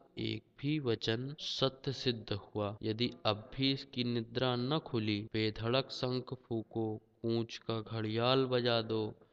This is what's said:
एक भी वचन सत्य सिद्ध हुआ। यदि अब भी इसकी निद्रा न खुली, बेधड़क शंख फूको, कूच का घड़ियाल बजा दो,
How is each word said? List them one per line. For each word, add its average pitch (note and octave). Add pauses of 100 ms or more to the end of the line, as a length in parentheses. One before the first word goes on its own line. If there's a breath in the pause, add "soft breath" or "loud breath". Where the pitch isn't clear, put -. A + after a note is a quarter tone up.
(180)
एक A2 (180)
भी D3+
वचन A#2+
सत्य -
सिद्ध A#2
हुआ। G#2
यदि A2 (120)
अब G#2+
भी C3+
इसकी B2+
निद्रा A#2+
न C3
खुली, G#2+
बेधड़क A2
शंख B2+
फूको, A2
कूच A2+
का A2+
घड़ियाल A2+
बजा A#2+
दो, A2 (200 soft breath)